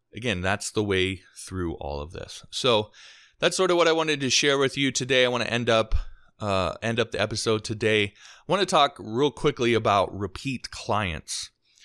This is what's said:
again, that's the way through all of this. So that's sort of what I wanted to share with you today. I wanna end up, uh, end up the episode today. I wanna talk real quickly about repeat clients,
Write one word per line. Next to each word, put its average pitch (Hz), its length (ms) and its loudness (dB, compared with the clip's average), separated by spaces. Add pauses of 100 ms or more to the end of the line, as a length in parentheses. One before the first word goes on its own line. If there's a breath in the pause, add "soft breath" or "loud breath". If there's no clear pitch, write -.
(140)
again, 104 260 -4
that's 95 300 -2
the 107 140 -2
way 95 380 0 (240)
through 90 280 -6
all 71 260 -8
of 80 120 -12
this. - 380 -14
So 110 400 0 (480 loud breath)
that's 170 180 0
sort 185 140 2
of 175 60 4
what 170 120 4
I 160 40 4
wanted 160 280 0
to 131 100 -2
share 143 260 2
with 135 200 0
you 139 140 0
today. 127 340 2
I 123 40 4
wanna 120 160 0
end 117 240 -2
up, 113 260 4 (460 loud breath)
uh, 95 420 0
end 113 180 0
up 110 100 0
the - 100 -4
episode 110 440 -2
today. 107 400 0
I 98 80 -6 (340 loud breath)
wanna 185 200 0
talk 147 320 2
real 120 320 0
quickly 123 420 0
about 104 440 2
repeat 104 540 -8
clients, - 800 -6 (340 soft breath)